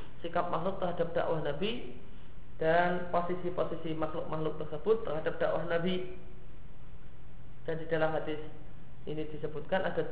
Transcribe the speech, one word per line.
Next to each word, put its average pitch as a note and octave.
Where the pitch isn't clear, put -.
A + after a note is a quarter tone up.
sikap E3+
makhluk F3+
terhadap E3+
dakwah D#3+
Nabi, F3
dan F3
posisi-posisi E3+
makhluk-makhluk D#3
tersebut D#3
terhadap D#3
dakwah E3
Nabi. E3+
Dan D#3+
di D#3
dalam D#3
hadis D3
ini D3+
disebutkan D3+
ada E3